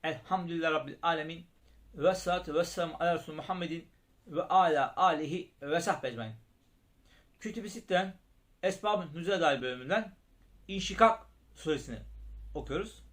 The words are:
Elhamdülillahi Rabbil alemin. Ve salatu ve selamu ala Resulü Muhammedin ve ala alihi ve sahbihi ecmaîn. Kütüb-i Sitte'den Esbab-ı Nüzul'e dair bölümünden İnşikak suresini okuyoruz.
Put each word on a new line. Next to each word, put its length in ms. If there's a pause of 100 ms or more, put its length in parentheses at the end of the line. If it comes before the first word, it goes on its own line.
Elhamdülillahi 680
Rabbil 280
alemin. 440 (480)
Ve 220
salatu 380
ve 100
selamu 360
ala 160
Resulü 200
Muhammedin 520 (400)
ve 160
ala 520
alihi 560 (100)
ve 200
sahbihi 300
ecmaîn. 220 (1040)
Kütüb-i 300
Sitte'den 440 (500)
Esbab-ı 540
Nüzul'e 240
dair 200
bölümünden 540 (520)
İnşikak 580 (300)
suresini 440 (540)
okuyoruz. 600